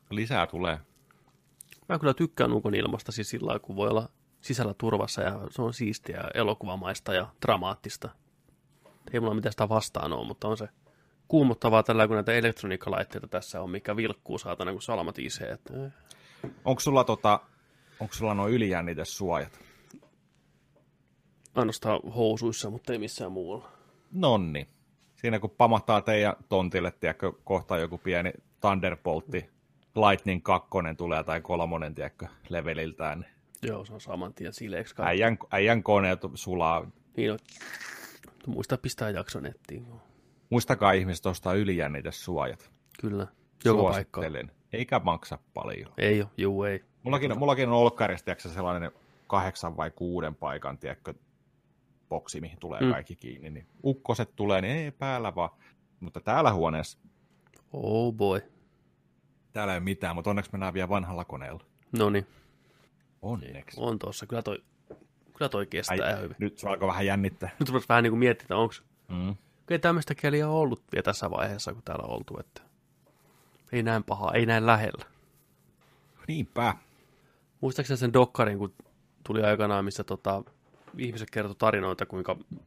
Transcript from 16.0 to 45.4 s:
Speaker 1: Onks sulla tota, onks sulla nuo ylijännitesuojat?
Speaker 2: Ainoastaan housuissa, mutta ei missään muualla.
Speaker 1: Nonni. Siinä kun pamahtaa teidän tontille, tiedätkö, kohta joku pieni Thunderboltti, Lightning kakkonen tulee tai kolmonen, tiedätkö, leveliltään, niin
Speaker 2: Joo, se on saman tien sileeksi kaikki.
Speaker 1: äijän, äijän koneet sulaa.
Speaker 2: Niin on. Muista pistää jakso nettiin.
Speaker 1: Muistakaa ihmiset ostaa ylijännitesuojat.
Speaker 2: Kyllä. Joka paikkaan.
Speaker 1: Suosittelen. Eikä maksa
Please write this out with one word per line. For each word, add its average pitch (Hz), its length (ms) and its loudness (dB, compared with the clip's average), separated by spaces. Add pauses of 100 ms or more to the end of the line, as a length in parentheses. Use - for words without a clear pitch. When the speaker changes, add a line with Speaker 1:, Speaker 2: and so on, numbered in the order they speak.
Speaker 1:
Onks 127 180 0
sulla 135 200 6
tota, 104 360 4 (600)
onks 110 180 -8
sulla 110 160 0
nuo 101 140 0
ylijännitesuojat? 87 1120 -2 (2000)
Speaker 2:
Ainoastaan 110 440 2 (160)
housuissa, 113 540 0
mutta 120 240 -6
ei 113 60 -2
missään 107 320 -8
muualla. 95 400 -8 (400)
Speaker 1:
Nonni. 95 560 2 (480)
Siinä 113 240 -2
kun 104 100 -4
pamahtaa 113 520 4
teidän 104 320 4 (160)
tontille, 90 420 2
tiedätkö, 87 400 -2 (120)
kohta 92 340 0
joku 82 200 -2
pieni 90 360 0 (280)
Thunderboltti, 90 880 0 (460)
Lightning 98 480 4
kakkonen 87 540 0
tulee 82 260 0
tai 80 180 -2
kolmonen, 82 540 -2
tiedätkö, 71 320 -10 (220)
leveliltään, 80 680 -4
niin - 120 -14 (400)
Speaker 2:
Joo, 104 140 -8
se 110 80 -16
on 110 80 -16
saman 90 320 -8
tien - 200 -12
sileeksi 101 420 -8
kaikki. 87 140 0
Speaker 1:
äijän, 110 280 4 (140)
äijän 107 320 4
koneet 98 360 4 (160)
sulaa. 85 560 0 (260)
Speaker 2:
Niin 113 140 0
on. 110 80 -4 (1080)
Muista 120 300 -4
pistää 117 320 -4
jakso 90 300 -6
nettiin. 78 480 -12 (640)
Speaker 1:
Muistakaa 110 420 4
ihmiset 92 340 2
ostaa 90 280 -2
ylijännitesuojat. 80 1200 -2 (300)
Speaker 2:
Kyllä. 101 260 -4 (380)
Joka 107 180 6
paikkaan. 92 420 0
Speaker 1:
Suosittelen. 67 260 -8 (220)
Eikä 120 260 0
maksa 87 400 -2 (140)